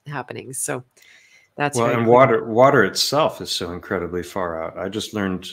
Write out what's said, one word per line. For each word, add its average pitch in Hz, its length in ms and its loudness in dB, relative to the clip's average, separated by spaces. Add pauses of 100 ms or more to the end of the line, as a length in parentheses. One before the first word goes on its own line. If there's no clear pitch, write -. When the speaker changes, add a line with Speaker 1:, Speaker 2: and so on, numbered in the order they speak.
Speaker 1:
happening. 131 480 -12
So 131 300 -8 (720)
that's 143 200 -4
Speaker 2:
Well, 117 120 2
Speaker 1:
very 120 100 0
Speaker 2:
and 117 80 0
Speaker 1:
cool. 117 80 8
Speaker 2:
water, 120 300 6
water 120 400 6
itself 135 580 -2
is 90 80 -10
so 87 220 -6
incredibly 87 500 -6
far 85 400 -6
out. 85 160 -10
I 92 100 -6
just 101 240 -8
learned, 95 400 -4